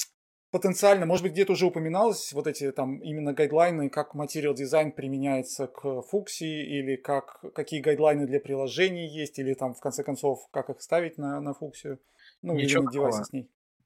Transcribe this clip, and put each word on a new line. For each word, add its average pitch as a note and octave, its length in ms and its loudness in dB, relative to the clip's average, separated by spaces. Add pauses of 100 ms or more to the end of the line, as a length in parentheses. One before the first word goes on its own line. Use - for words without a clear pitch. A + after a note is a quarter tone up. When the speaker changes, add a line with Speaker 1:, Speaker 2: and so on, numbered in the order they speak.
(520)
Speaker 1:
потенциально, F#3+ 540 4
может F3 180 2
быть, F#3 100 -2
где-то F#3+ 180 4
уже F3 140 4
упоминалось F3 640 2
вот C#3+ 160 -4
эти C#3 240 -2
там C3+ 280 -4
именно D3+ 340 -4
гайдлайны, D3+ 560 4
как - 240 -4
материал D3 400 -2
дизайн C#3+ 400 0
применяется C3+ 760 -2
к C3 360 -6
Фуксии, D#3 760 -4
или C3+ 160 -2
как, - 460 -4 (120)
какие - 280 -6
гайдлайны D3 440 4
для C3+ 140 2
приложений C#3+ 720 -2
есть, D3 280 -8
или C3+ 160 -2
там, B2+ 200 -4
в - 80 -20
конце C#3 220 -4
концов, C#3 480 -2
как C3+ 180 -4
их C#3 120 -10
ставить E3 360 -2
на, C#3+ 240 -6
на C#3+ 120 -6
Фуксию, C#3 460 -12 (420)
ну, E3+ 140 -2
или C#3+ 80 2
Speaker 2:
Ничего C#3+ 200 4
Speaker 1:
на B2+ 100 -2
девайсы C3+ 240 2
Speaker 2:
такого. G#2 120 -4
Speaker 1:
с - 40 -12
ней. C3 160 -8 (360)